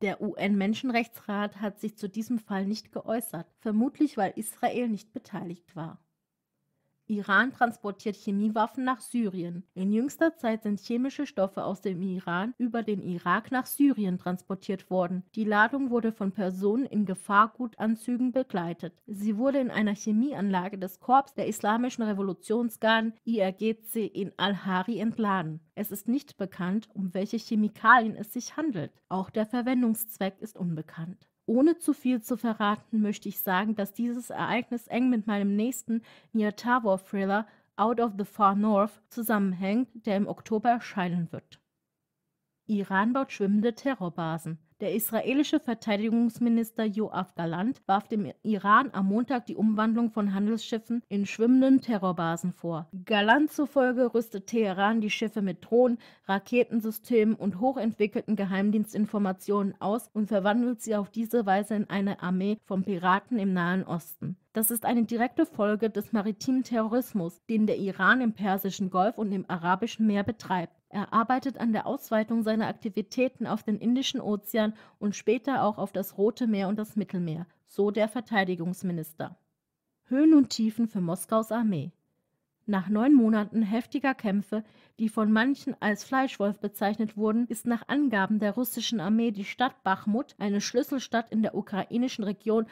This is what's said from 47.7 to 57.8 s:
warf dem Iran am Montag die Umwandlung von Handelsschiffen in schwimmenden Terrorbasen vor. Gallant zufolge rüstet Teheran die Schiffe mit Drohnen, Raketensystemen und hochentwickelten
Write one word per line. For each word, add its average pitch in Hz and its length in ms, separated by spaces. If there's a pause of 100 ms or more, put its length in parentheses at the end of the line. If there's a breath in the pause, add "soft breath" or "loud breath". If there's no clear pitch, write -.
warf 196 220
dem 202 240 (100)
Iran 208 500
am 190 140
Montag 233 400
die - 80
Umwandlung 220 560
von 202 240
Handelsschiffen 220 720
in 202 160
schwimmenden 262 560
Terrorbasen 180 720
vor. 165 360 (160)
Gallant 226 480
zufolge 254 600
rüstet 226 360
Teheran 214 520
die 208 100
Schiffe 214 300
mit 190 180 (120)
Drohnen, 240 280 (280 loud breath)
Raketensystemen 220 1080
und 180 240
hochentwickelten 220 760